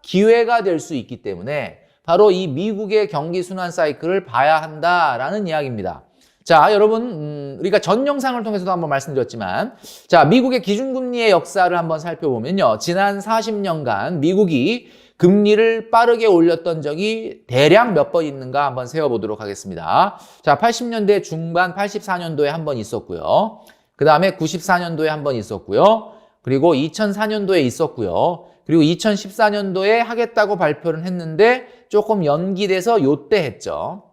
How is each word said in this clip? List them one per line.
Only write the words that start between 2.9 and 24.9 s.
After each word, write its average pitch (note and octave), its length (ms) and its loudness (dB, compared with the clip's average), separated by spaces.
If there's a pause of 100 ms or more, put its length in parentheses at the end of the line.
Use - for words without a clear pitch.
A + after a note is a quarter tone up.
경기 E3+ 340 -6
순환 F#3 260 -8
사이클을 E3+ 560 -2
봐야 D3+ 380 2
한다라는 D#3+ 840 -2
이야기입니다. A#2+ 580 -6 (440)
자, E3 240 8
여러분, G#3+ 300 4
음, D3 560 -10
우리가 F#3+ 180 0
전 A3 300 0
영상을 B3+ 340 -4
통해서도 G3 300 -4
한번 E3+ 180 -4
말씀드렸지만 C3 840 -4 (320)
자, E3 180 6
미국의 B3 380 2
기준금리의 B3 680 -2
역사를 F3+ 480 2
한번 D#3+ 220 -4
살펴보면요. D3 800 -2
지난 G3 420 -2
사십 A3 320 -4
년간 D#3 680 -4
미국이 F#3 680 0 (300)
금리를 G#3+ 720 2
빠르게 A#3 340 4
올렸던 E3+ 560 2
적이 G#3+ 640 -6
대략 E3 480 4
몇 D3 180 2
번 E3 140 0
있는가 C#3 400 -4
한번 B2+ 220 -6
세어보도록 A2+ 540 -2
하겠습니다. G2 760 -2 (240)
자, C#3+ 160 2
팔십 A#3 300 -2
년대 G#3 340 0
중반, E3 540 -4
팔십사 G3 420 -6
년도에 D3+ 320 -2
한 D#3+ 160 -6
번 C#3 120 -4
있었고요. G#2 840 -2 (360)
그 C#3+ 100 -2
다음에 D#3+ 260 4
구십사 F3+ 480 -4
년도에 D#3+ 300 -4